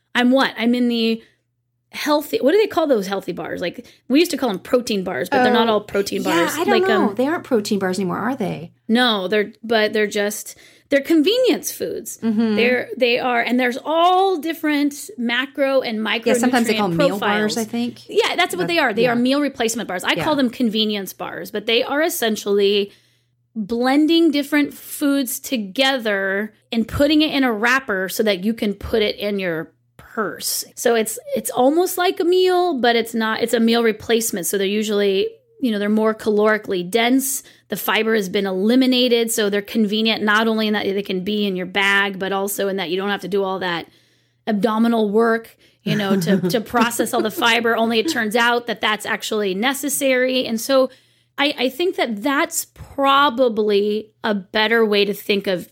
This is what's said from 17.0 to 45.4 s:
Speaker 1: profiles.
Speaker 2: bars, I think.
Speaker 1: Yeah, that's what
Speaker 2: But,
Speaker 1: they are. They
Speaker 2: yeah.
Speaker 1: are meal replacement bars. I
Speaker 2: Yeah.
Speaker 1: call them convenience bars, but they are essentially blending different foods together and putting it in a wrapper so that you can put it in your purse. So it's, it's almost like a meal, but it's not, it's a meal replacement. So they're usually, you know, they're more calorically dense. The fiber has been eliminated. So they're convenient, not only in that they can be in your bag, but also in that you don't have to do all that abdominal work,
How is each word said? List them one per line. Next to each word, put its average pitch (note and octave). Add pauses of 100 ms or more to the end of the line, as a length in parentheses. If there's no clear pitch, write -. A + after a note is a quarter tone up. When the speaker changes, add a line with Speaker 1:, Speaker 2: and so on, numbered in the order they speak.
Speaker 1:
profiles. G#3+
Speaker 2:
bars, -
I A3+
think. A#3
Speaker 1:
Yeah, -
that's -
what F4+
Speaker 2:
But, E4+
Speaker 1:
they E4+
are. C4+
They -
Speaker 2:
yeah. B3
Speaker 1:
are A#3
meal B3+
replacement A#3+
bars. F#3
I -
Speaker 2:
Yeah. E3+
Speaker 1:
call D4+
them C4+
convenience G#3+
bars, F3
but G#3
they A#3
are C#4+
essentially G#3 (600)
blending C4+
different C#4+
foods -
together G#3+ (160)
and A3+
putting D4+
it D#4
in C#4
a B3
wrapper A3
so G3+
that G3+
you A3
can G#3+
put A3
it G#3
in G3+
your E3 (240)
purse. - (100)
So A#3
it's, A3 (180)
it's A3
almost D#4+
like F#4+
a F#4
meal, F4+
but A#3
it's A3+
not, A3
it's A3+
a A#3
meal A3+
replacement. A3
So G3+
they're G3
usually, G3+ (320)
you C4
know, G#3
they're G3+
more A3
calorically G#3
dense. A#3+ (260)
The G#3
fiber A3
has G3+
been G3
eliminated. A#3
So G#3
they're G3+
convenient, A3
not G#3+
only A3
in G#3
that G#3
they G3+
can F#3
be G#3
in F#3+
your F3+
bag, G3
but F#3+
also G3
in F#3+
that F3
you F3+
don't G3
have G3
to F#3
do G3
all F#3+
that F3 (580)
abdominal A3
work, A3+ (260)